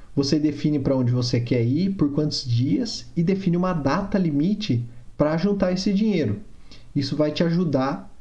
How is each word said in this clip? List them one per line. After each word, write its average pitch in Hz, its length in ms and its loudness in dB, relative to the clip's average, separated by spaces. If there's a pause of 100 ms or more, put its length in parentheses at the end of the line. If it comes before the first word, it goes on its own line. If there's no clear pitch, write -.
(140)
você 143 240 2
define 151 400 0
pra 135 180 0
onde 123 140 2
você 123 300 0
quer 120 220 0
ir, 165 320 2
por 147 180 0
quantos - 320 0
dias, 135 720 0
e 175 60 2
define 185 340 2
uma 185 160 2
data 165 460 0
limite 156 640 0 (320)
pra 151 200 2
juntar 196 360 2
esse 190 200 0
dinheiro. 185 480 2 (540)
Isso 143 220 -2
vai 151 160 2
te 151 100 0
ajudar 156 680 0 (100)